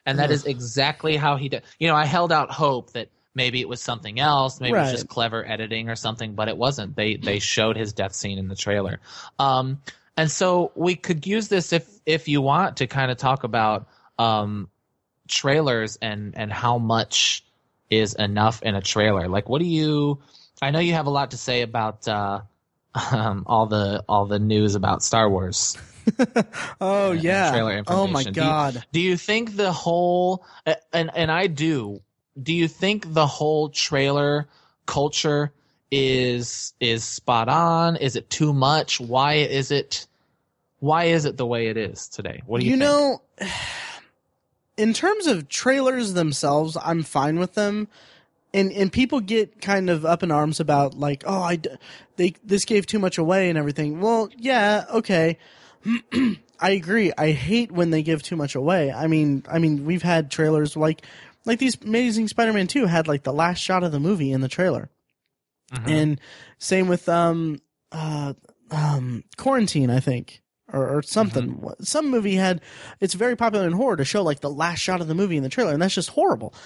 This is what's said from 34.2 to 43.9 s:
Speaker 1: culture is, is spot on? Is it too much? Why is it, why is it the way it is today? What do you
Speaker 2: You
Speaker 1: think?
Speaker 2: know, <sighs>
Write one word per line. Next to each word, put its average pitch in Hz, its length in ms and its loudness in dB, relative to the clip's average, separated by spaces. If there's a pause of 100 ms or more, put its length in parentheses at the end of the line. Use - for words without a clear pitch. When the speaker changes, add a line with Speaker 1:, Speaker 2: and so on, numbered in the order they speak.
Speaker 1:
culture 147 720 0 (360)
is, 127 880 0
is 113 240 2
spot 117 440 0
on? 165 480 4
Is 135 200 -2
it - 120 -6
too 151 240 0
much? 143 480 2
Why 131 360 2
is 135 340 0
it, - 360 -2 (760)
why 156 240 2
is 165 200 4
it 123 140 -4
the 127 80 -2
way 117 220 -2
it 110 100 -4
is - 300 -8
today? 90 360 -10
What 117 160 -4
do - 60 -2
you 247 60 4
Speaker 2:
You 262 60 2
Speaker 1:
think? 285 120 4
Speaker 2:
know, 285 320 2 (180)
<sighs> 196 100 -6 (1300)